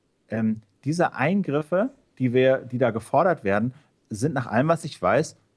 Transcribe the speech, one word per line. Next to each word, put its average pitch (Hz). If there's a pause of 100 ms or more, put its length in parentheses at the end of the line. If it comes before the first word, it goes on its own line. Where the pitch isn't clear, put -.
(300)
ähm, 110 (240)
diese 160
Eingriffe, 165 (280)
die 123
wir, 131
die 120
da 120
gefordert 147
werden, 104 (360)
sind 110
nach 127
allem, 131
was 165
ich -
weiß, 113 (220)